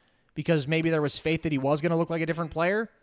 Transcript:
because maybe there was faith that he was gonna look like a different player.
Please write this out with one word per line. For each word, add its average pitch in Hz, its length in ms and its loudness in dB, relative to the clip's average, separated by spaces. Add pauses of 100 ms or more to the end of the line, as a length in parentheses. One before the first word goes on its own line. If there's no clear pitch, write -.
(340)
because 151 320 0
maybe 160 220 2
there 160 140 2
was 147 160 -2
faith 160 240 0
that 160 100 -2
he 143 60 0
was 143 240 0
gonna 165 160 2
look 165 100 0
like 165 140 -2
a 165 40 0
different 160 240 -4
player. 190 380 0 (140)